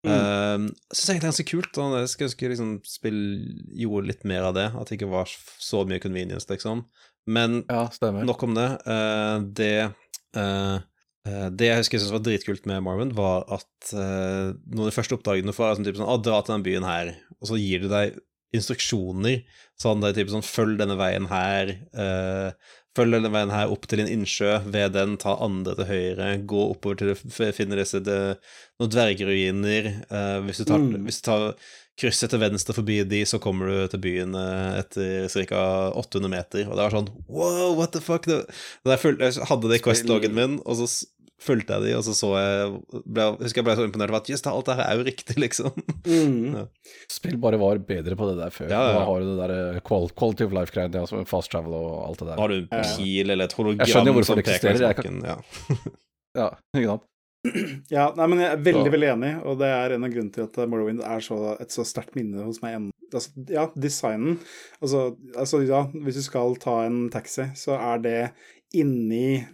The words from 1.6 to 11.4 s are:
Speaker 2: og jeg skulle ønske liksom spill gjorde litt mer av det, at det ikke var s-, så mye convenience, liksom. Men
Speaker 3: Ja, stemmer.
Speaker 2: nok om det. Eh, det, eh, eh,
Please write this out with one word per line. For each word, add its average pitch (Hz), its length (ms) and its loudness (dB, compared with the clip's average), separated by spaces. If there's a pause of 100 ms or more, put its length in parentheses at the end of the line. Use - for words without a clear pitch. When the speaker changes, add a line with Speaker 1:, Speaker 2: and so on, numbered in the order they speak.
Speaker 2:
og 139 220 0
jeg 123 120 -2
skulle 139 160 -4
ønske 127 240 -6
liksom 117 180 -4 (140)
spill - 340 -4 (600)
gjorde 104 280 -2
litt - 180 -8
mer 92 180 0
av 92 160 2
det, 104 160 0
at - 160 -10
det 107 80 -8
ikke 104 80 -4
var 92 160 0
s-, - 340 -14
så 98 300 -2
mye 92 160 -2
convenience, 92 480 -6
liksom. 110 320 -6 (420)
Men 117 440 2
Speaker 3:
Ja, 117 180 0
stemmer. 110 380 -2
Speaker 2:
nok 123 160 0
om 117 120 0
det. 117 140 2 (160)
Eh, 107 540 0 (160)
det, 107 400 0 (400)
eh, 98 440 0 (460)
eh, 101 300 -4